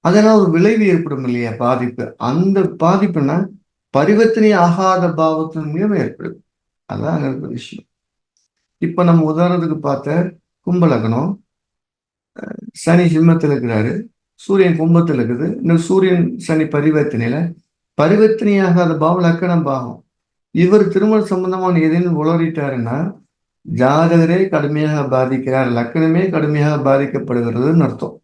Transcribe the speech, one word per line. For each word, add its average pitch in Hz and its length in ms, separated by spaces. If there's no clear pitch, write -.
அதனால 214 400
ஒரு 180 100
விளைவு 208 360
ஏற்படும் 156 380
இல்லையா, 120 260
பாதிப்பு. 120 640
அந்த 175 440
பாதிப்புனா 175 840
பரிவர்த்தனை 214 640
ஆகாத 180 640
பாவத்தின் 160 480
மூலியமா 180 340
ஏற்படுது. - 400
அதான் 143 220
அங்க 143 120
இருக்கிற 131 260
விஷயம். - 320
இப்ப 170 260
நம்ம 165 280
உதாரணத்துக்கு 165 460
பார்த்த 147 560
கும்ப 175 260
லக்னம், 127 500
அஹ், - 180
சனி 175 320
சிம்மத்துல 165 480
இருக்கிறாரு, 123 500
சூரியன் 180 460
கும்பத்துல 165 380
இருக்குது. 123 380
இந்த 170 200
சூரியன் 180 640
சனி 156 260
பரிவர்த்தனையில 147 880
பரிவர்த்தனையாகாத 196 960
பாவம் 175 260
லக்கணம் 170 380
பாவம். 131 420
இவர் 185 380
திருமண 214 360
சம்பந்தமான 185 560
ஏதேனும் 160 420
உளறிட்டாருன்னா 156 720
ஜாதகரே 165 720
கடுமையாக 151 600
பாதிக்கிறார், 131 600
லக்கணமே 160 600
கடுமையாக 151 460
பாதிக்கப்படுகிறதுன்னு 135 1080
அர்த்தம். - 420